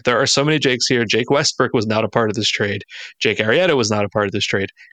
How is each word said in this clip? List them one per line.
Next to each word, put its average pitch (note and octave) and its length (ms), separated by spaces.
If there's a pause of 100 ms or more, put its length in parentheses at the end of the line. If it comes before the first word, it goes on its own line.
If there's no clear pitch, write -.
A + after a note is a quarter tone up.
There B2 120
are C3+ 100
so C#3 180
many D#3 140
Jakes B2+ 280
here. A#2+ 160
Jake A2+ 260
Westbrook C#3+ 440
was A2+ 140
not A2 180
a G#2 40
part A2+ 200
of G2 60
this G#2+ 140
trade. G2+ 340 (360)
Jake A2 200
Arrieta D3 360
was A2 160
not G#2 140
a G2 40
part G#2 180
of F#2+ 40
this G2+ 140
trade. G2 240 (240)